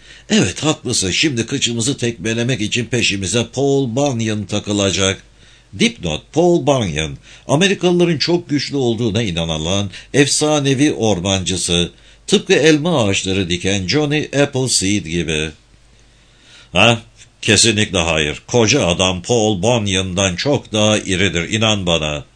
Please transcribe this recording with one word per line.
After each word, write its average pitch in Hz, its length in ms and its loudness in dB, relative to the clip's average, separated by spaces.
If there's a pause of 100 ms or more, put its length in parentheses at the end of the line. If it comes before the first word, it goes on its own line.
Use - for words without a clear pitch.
(300)
"Evet, 151 320 2
haklısın. 123 480 -2
Şimdi 117 360 -2
kıçımızı 120 500 -2
tekmelemek 120 640 -2
için 107 240 -2
peşimize 107 680 -2
Paul 139 440 0
Bunyan 113 500 -2
takılacak." 98 760 0 (560)
Dipnot: 85 440 -2 (100)
Paul 170 340 2
Bunyan, 80 500 0 (320)
Amerikalıların 175 720 2
çok 175 300 -2
güçlü 139 280 -2
olduğuna 117 460 0
inanılan 85 680 -4 (240)
efsanevi 143 760 2
ormancısı. 90 1000 0 (360)
Tıpkı - 260 2
elma 156 520 4
ağaçları 95 460 -2
diken 92 380 -2
Johnny 147 400 0 (140)
Appleseed 104 640 0
gibi. 80 440 -2 (1200)
"Ha? 113 280 4 (420)
Kesinlikle 104 560 2
hayır. 80 480 -2
Koca 120 400 2
adam 90 360 0
Paul 110 400 0
Bunyan'dan 95 720 0
çok 135 360 -2
daha 107 260 2
iridir, 85 500 -2
inan 107 380 0
bana." 76 380 -2 (120)